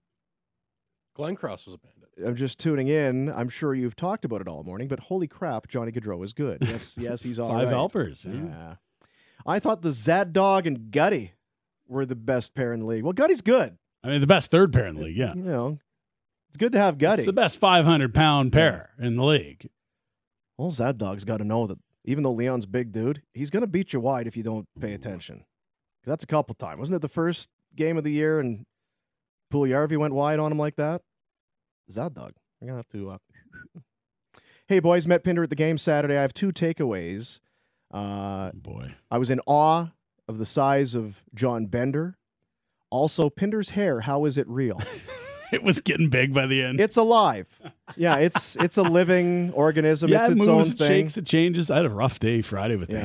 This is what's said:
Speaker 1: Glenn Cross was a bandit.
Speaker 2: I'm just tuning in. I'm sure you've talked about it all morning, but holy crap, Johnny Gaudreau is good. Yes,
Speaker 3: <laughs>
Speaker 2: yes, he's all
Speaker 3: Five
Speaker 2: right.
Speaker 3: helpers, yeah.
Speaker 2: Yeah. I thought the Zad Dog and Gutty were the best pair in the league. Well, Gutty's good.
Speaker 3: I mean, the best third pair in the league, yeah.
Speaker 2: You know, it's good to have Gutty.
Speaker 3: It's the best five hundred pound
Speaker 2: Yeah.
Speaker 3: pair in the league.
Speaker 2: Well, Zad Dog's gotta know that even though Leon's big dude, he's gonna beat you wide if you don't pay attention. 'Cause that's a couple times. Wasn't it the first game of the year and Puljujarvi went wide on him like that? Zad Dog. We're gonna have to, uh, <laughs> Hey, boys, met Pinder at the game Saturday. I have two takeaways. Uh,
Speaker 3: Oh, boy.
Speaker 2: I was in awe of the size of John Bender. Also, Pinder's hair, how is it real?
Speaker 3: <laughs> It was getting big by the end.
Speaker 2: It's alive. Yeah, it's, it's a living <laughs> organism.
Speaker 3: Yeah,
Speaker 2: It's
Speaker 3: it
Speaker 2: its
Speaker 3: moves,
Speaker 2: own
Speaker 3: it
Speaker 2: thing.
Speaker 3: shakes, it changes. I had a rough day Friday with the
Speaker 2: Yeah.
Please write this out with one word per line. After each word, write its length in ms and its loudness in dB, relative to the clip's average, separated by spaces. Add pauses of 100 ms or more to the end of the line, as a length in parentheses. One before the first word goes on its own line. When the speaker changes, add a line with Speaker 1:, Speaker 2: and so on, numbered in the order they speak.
(1160)
Speaker 1:
Glenn 220 -8
Cross 300 -10
was 100 -18
a 20 -20
bandit. 300 -20 (180)
Speaker 2:
I'm 80 -4
just 240 -6
tuning 300 -2
in. 420 0
I'm 180 -4
sure 280 -4
you've 180 -4
talked 300 -6
about 160 -6
it 80 -12
all 160 -12
morning, 240 -10
but 100 -6
holy 300 -6
crap, 400 -8
Johnny 240 -6
Gaudreau 320 -8
is 80 -12
good. 300 -6
Yes, 360 -6
Speaker 3:
<laughs> 20 -10
Speaker 2:
yes, 220 -8
he's 160 -8
all 120 -6
Speaker 3:
Five 180 0
Speaker 2:
right. 40 -2
Speaker 3:
helpers, 560 -4
yeah. 60 -10 (100)
Speaker 2:
Yeah. 300 -14 (720)
I 140 -2
thought 220 -2
the 100 -2
Zad 400 0
Dog 340 4
and 240 -6
Gutty 440 0 (520)
were 180 -4
the 120 -6
best 400 -4
pair 160 -2
in 80 -6
the 60 -6
league. 180 -4
Well, 80 -2
Gutty's 280 2
good. 380 2 (240)
Speaker 3:
I 60 -8
mean, 120 0
the 60 4
best 240 6
third 220 6
pair 160 2
in 80 -8
the 60 -8
league, 140 -8
yeah. 180 -2
Speaker 2:
You 80 -8
know, 360 -4 (680)
it's 80 -20
good 160 0
to 60 4
have 200 4
Gutty. 240 4
Speaker 3:
It's 40 -2
the 60 2
best 260 2
five 260 6
hundred 300 4
pound 400 4
Speaker 2:
Yeah. 40 6
Speaker 3:
pair 400 4
in 180 -2
the 80 2
league. 440 0 (880)
Speaker 2:
Well, 140 -6
Zad 280 -2
Dog's 260 -6
gotta 200 -4
know 220 0
that 120 -8 (260)
even 200 -2
though 80 0
Leon's 340 -2
big 240 -4
dude, 320 -4 (120)
he's 160 -8
gonna 160 -2
beat 260 -4
you 80 -2
wide 260 -2
if 100 -10
you 60 -6
don't 240 -6 (140)
pay 140 -8
attention. 440 -12
'Cause 720 -20
that's 120 -6
a 40 -16
couple 260 -2
times. 260 -12
Wasn't 160 -4
it 60 -6
the 60 -6
first 420 -4 (260)
game 220 -2
of 60 -2
the 80 -4
year 280 0
and 240 -6 (880)
Puljujarvi 460 2
went 160 -2
wide 240 0
on 120 0
him 80 -2
like 180 -2
that? 260 -4 (880)
Zad 240 -8
Dog. 180 -18 (280)
We're 80 -14
gonna 100 -12
have 120 -16
to, 200 -12
uh, 80 -16 (560)
<laughs> 60 -20 (880)
Hey, 120 4
boys, 260 4
met 180 4
Pinder 200 0
at 60 -4
the 60 -4
game 220 2
Saturday. 400 0
I 40 2
have 120 -2
two 180 -2
takeaways. 880 -4 (520)
Uh, 40 -10
Speaker 3:
Oh, 580 -6
boy. 400 -14 (160)
Speaker 2:
I 80 0
was 120 0
in 160 0
awe 420 4 (400)
of 100 -10
the 80 -6
size 480 2
of 280 -6 (120)
John 320 -2
Bender. 500 -2 (760)
Also, 400 2
Pinder's 400 -4
hair, 320 0
how 220 0
is 140 0
it 100 -2
real? 380 -2
Speaker 3:
<laughs> 40 -12 (600)
It 120 -4
was 180 4
getting 300 0
big 240 2
by 100 2
the 180 0
end. 160 -2
Speaker 2:
It's 200 2
alive. 640 2 (340)
Yeah, 220 2
it's, 380 2
it's 200 0
a 60 6
living 720 4
<laughs> 20 -10
organism. 560 2
Speaker 3:
Yeah, 100 6
Speaker 2:
It's 80 6
Speaker 3:
it 80 6
Speaker 2:
its 100 6
Speaker 3:
moves, 220 6
Speaker 2:
own 60 -2
Speaker 3:
it 40 -6
Speaker 2:
thing. 100 4
Speaker 3:
shakes, 280 2
it 80 -4
changes. 460 2
I 60 2
had 100 4
a 20 0
rough 320 -2
day 220 2
Friday 340 -4
with 140 -6
the 60 -4
Speaker 2:
Yeah. 80 -4